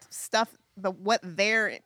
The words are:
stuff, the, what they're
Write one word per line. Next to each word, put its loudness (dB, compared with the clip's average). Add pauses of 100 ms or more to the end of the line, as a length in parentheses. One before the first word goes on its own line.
stuff, -2 (200)
the, -4
what 0
they're 0